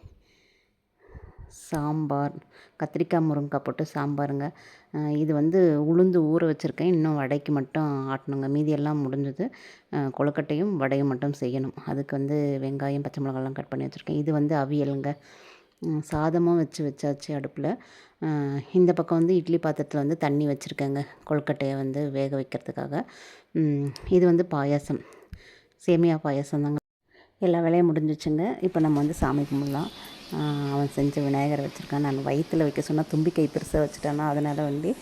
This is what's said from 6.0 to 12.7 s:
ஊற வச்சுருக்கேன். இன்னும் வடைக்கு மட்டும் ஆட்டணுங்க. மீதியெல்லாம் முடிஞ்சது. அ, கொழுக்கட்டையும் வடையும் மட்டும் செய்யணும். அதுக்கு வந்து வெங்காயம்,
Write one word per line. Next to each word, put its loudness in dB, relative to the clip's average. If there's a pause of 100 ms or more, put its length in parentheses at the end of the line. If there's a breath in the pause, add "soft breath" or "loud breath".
ஊற 2
வச்சுருக்கேன். 0
இன்னும் 2
வடைக்கு -2
மட்டும் 0 (180)
ஆட்டணுங்க. -4
மீதியெல்லாம் 0
முடிஞ்சது. -2 (440 loud breath)
அ, -2
கொழுக்கட்டையும் 0
வடையும் 2
மட்டும் -2
செய்யணும். -4 (100)
அதுக்கு -4
வந்து 0 (220)
வெங்காயம், -2